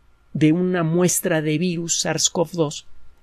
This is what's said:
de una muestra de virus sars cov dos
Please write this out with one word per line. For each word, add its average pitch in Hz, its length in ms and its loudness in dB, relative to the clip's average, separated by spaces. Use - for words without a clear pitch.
de 151 180 4
una 180 320 2
muestra 175 580 2
de 151 160 0
virus 170 440 -2
sars 160 280 0
cov 165 220 -2
dos 156 340 -4